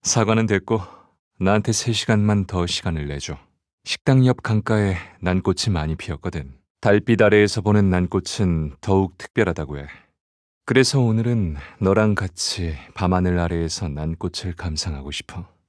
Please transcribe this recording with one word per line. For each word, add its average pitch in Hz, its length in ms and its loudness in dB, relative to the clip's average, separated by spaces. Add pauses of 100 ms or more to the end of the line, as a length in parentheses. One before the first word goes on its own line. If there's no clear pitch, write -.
사과는 113 420 2
됐고 107 360 0 (580)
나한테 104 320 2
세 117 200 -2
시간만 104 540 2
더 87 220 -2
시간을 80 400 -6
내줘. 71 300 -8 (460)
식당 131 440 4
옆 123 160 2
강가에 107 520 0 (260)
난꽃이 92 520 0
많이 78 220 -2
피었거든. 71 640 -10 (240)
달빛 104 400 4
아래에서 104 400 6
보는 104 280 4
난꽃은 90 920 -2
더욱 95 360 0
특별하다고 80 600 -4
해. 69 80 -16 (760)
그래서 131 340 2
오늘은 113 560 0 (240)
너랑 104 340 4
같이 90 640 -6 (180)
밤하늘 90 460 0
아래에서 85 480 -4
난꽃을 82 680 -8
감상하고 76 560 -8
싶어. - 360 -12 (220)